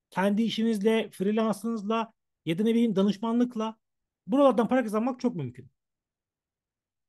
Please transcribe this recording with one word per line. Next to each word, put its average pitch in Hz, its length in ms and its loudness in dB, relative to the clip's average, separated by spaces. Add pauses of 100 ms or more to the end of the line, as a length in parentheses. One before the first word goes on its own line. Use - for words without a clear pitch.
Kendi 202 340 0
işinizle, 220 640 0
freelansınızla 220 1040 -2 (320)
ya 160 140 -2
da 190 40 0
ne 226 60 2
bileyim 233 260 2
danışmanlıkla 220 800 0 (500)
buralardan 247 400 4
para 254 160 2
kazanmak 226 360 -2
çok 247 160 -2
mümkün. 135 340 -10 (1400)